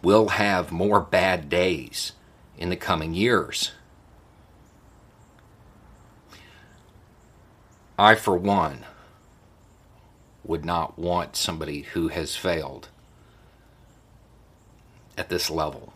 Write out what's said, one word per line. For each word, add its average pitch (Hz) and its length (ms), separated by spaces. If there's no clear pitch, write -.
will 104 280
have 98 420
more 101 260
bad 90 500
days 85 680
in 87 100
the 90 60
coming 82 400
years. 101 560
I, 107 200
for 101 200
one, 87 500
would 80 220
not 82 340
want 87 380
somebody 76 460
who 82 260
has 78 260
failed 78 540
at - 120
this 87 200
level 78 480